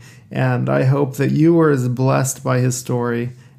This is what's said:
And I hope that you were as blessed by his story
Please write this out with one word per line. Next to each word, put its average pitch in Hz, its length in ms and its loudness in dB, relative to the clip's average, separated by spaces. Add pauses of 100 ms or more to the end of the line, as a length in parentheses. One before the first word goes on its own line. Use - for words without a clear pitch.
(320)
And 127 380 -2
I 139 140 0
hope 135 340 0
that 135 140 0
you 156 240 4
were 160 160 4
as 123 180 0
blessed 131 540 -2
by 127 160 0
his 127 180 0
story 120 540 -4 (280)